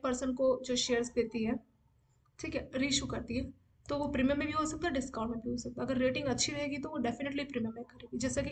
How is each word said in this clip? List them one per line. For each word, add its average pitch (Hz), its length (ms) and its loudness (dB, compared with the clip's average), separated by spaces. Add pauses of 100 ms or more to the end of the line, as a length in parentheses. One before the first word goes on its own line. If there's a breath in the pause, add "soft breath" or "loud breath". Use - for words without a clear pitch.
person 262 300 2
को 262 320 4
जो 254 120 0
shares 240 360 2
देती 233 300 0
है, 226 160 2 (800)
ठीक 302 160 -6
है, - 200 -4
reissue 269 300 2
करती 226 320 -4
है, 269 140 -2 (340)
तो 285 120 0
वो 285 100 0
premium 285 320 4
में 311 80 0
भी 294 60 -2
हो 311 120 2
सकता 330 220 -2
है, 339 60 2
discount 240 380 -2
में 240 80 -4
भी 240 120 -4
हो 247 60 -2
सकता 247 240 -6
है। 240 60 0
अगर 262 100 0
rating 262 300 2
अच्छी 247 240 2
रहेगी 285 260 -2
तो 285 120 -4
वो 302 100 -4
definitely 277 500 -2
premium 220 260 -2
में 240 80 -10
करेगी, - 340 -10
जैसा 262 240 0
कि 277 100 -2